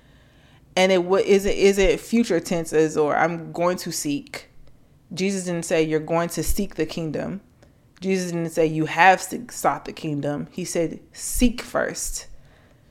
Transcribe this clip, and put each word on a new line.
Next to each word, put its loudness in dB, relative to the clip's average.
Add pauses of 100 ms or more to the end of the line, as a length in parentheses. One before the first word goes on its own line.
(760)
And 6
it 4
wa-, 2
is 4
it, 0
is 6
it 4
future 0
tenses 0
or 2
"I'm -2
going 0
to -8
seek"? -8 (640)
Jesus -2
didn't -4
say, 2
"You're 0
going -2
to -4
seek 0
the -2
kingdom." -6 (580)
Jesus -2
didn't -4
say, 2
"You 0
have 6
se-, -10
sought -2
the -12
kingdom." -6
He -8
said, -2 (140)
"Seek 0
first." -6 (640)